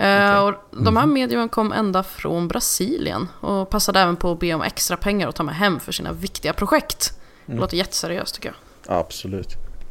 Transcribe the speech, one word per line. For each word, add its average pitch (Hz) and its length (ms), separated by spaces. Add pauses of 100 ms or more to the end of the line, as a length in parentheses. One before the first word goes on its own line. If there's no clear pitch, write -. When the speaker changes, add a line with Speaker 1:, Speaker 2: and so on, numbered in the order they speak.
Speaker 1:
Eh, 202 360
Speaker 2:
Okej. 202 80
Speaker 1:
och - 360
de 220 120
här 262 100
Speaker 3:
Mhm. 302 80
Speaker 1:
mediumen 240 340
kom 214 240
ända 190 300
från 170 460
Brasilien 180 800 (120)
och 190 300
passade 196 300
även 175 160
på 175 160
att 170 80
be 170 140
om 156 80
extra - 340
pengar 202 320
att - 80
ta 170 60
med 151 120
hem 180 260
för - 120
sina - 200
viktiga 151 400
projekt. - 600 (340)
Det 135 60
Speaker 2:
Mm. 117 80
Speaker 1:
låter 185 160
jätteseriöst, 180 580
tycker - 200 (320)
jag. 92 120
Speaker 2:
Absolut. 95 500 (420)